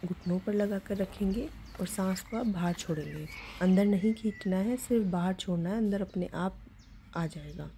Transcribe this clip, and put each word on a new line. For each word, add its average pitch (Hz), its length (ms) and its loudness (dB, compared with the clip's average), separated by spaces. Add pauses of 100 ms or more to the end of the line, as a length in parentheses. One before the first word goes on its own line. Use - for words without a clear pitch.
घुटनों 180 340 -2
पर 208 140 -2
लगा 202 260 2
कर 190 180 -6
रखेंगे 202 500 0 (320)
और 185 80 -2
सांस 190 340 0
को - 160 -6
आप 240 100 0
बाहर 175 280 2
छोड़ेंगे। 151 500 -4 (360)
अंदर 185 240 8
नहीं 202 280 4
खींचना 208 440 0
है, 226 200 2
सिर्फ 233 300 2
बाहर 180 280 2
छोड़ना 175 340 0
है, 208 80 0
अंदर 202 240 2
अपने 185 340 -2
आप 185 280 -2 (520)
आ 170 120 0
जाएगा। 151 500 -8